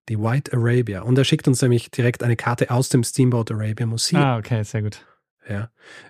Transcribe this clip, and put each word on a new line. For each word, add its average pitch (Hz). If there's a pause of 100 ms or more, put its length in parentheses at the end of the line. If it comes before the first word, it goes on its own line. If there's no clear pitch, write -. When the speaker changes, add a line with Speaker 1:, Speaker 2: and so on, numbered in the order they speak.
Speaker 1:
die 107
White 117
Arabia. 117
Und 123
er 139
schickt 151
uns 127
nämlich 120
direkt 120
eine 120
Karte -
aus 127
dem 123
Steamboat 123
Arabia 107
Museum. 113
Speaker 2:
Ah, 131
okay, 110
sehr 107
gut. 104 (440)
Speaker 1:
Ja. 104 (380)